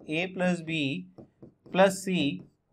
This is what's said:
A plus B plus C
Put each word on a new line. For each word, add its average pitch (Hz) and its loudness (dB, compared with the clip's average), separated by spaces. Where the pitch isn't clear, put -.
A 160 -4
plus 180 0
B 160 -2
plus 190 6
C 185 -2